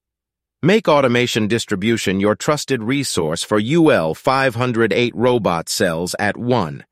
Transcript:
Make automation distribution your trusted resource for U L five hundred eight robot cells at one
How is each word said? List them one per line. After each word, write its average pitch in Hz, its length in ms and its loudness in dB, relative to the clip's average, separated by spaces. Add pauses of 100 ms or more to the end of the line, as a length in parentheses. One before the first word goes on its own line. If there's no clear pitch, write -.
(640)
Make 190 260 2
automation 123 580 2
distribution 104 720 -2
your 104 160 2
trusted 135 480 -4
resource 104 640 -4
for 110 160 0
U 151 320 4
L 82 200 2
five 135 440 0
hundred 117 360 0
eight 120 220 0
robot 101 540 0
cells 87 500 -2
at 101 180 -2
one 101 560 -2